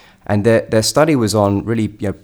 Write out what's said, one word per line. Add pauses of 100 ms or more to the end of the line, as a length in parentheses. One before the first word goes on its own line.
(260)
And
their,
their
study
was
on
really,
you
know, (100)